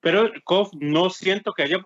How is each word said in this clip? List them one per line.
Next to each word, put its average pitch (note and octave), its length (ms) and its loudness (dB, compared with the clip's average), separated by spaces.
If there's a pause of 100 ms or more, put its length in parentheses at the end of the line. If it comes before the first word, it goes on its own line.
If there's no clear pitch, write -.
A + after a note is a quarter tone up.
Pero F#3+ 260 2
el - 180 -8
cof G3 340 2
no D3+ 300 2
siento G3 460 -4
que - 80 -2
haya, D3+ 240 0